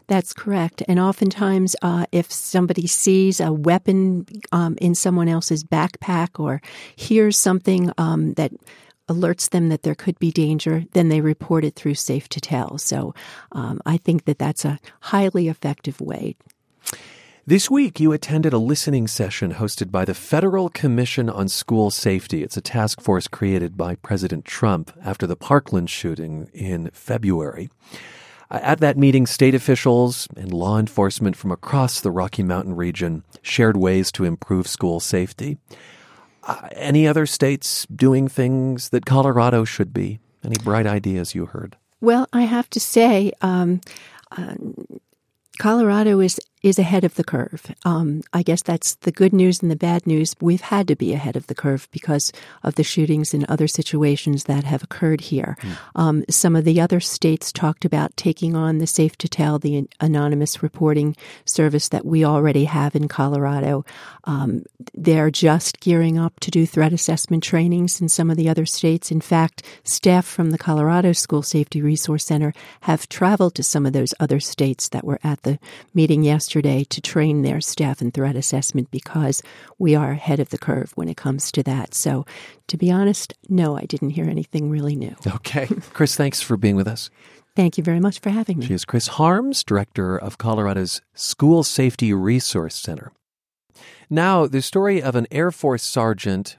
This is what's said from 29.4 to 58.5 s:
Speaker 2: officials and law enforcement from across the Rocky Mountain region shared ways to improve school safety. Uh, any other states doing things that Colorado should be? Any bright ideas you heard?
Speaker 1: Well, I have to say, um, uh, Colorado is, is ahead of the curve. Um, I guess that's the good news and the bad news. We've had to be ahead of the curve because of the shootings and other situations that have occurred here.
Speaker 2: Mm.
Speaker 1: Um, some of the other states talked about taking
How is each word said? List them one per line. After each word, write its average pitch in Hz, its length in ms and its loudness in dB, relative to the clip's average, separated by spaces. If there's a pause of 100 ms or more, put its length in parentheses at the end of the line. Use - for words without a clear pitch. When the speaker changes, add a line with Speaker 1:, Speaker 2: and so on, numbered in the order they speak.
Speaker 2:
officials 123 720 2 (100)
and 95 160 -8
law 92 240 0
enforcement 104 580 0
from 95 160 -6
across 127 500 -2
the 101 100 -2
Rocky 92 320 -4
Mountain 90 320 -2
region 85 480 -4 (180)
shared 110 360 2
ways 92 340 2
to 95 140 -2
improve 87 420 -2
school 85 320 -2
safety. 101 580 -4 (840)
Uh, - 300 -8
any 147 340 4
other 151 180 2
states - 640 -2
doing 131 400 2
things 131 600 -2
that - 180 0
Colorado 123 580 4
should - 260 -4
be? 98 280 -4 (240)
Any 113 200 -4
bright 110 220 2
ideas 95 480 -2
you 85 140 -4
heard? - 300 -14 (220)
Speaker 1:
Well, 240 320 4
I 240 120 2
have 240 280 -2
to - 80 -6
say, 226 520 4 (100)
um, 180 400 0 (560)
uh, - 180 -10 (1040)
Colorado 214 600 4
is, 185 180 2 (240)
is 196 160 6
ahead 185 240 4
of - 120 0
the 165 80 0
curve. - 500 -6 (100)
Um, 160 380 0 (100)
I 175 120 0
guess 165 180 0
that's - 340 -4
the - 160 -2
good 190 220 4
news 185 280 4
and 170 80 0
the 160 80 0
bad 170 300 -2
news. 160 340 0
We've 170 200 2
had 196 260 0
to 147 80 2
be 90 180 -2
ahead 143 220 -4
of 123 120 -6
the - 80 -8
curve 139 360 -2
because - 420 -2 (300)
of - 120 -2
the 160 80 2
shootings 151 500 0
and 143 120 -2
other 151 220 0
situations 147 800 0
that 143 200 -2
have 139 180 -4
occurred 156 380 -2
here. - 400 -6
Speaker 2:
Mm. 92 160 -8 (180)
Speaker 1:
Um, 156 340 2
some 165 280 2
of 156 80 2
the 165 160 4
other 175 180 2
states - 520 -2
talked - 340 -2
about 147 320 -2
taking 165 380 -2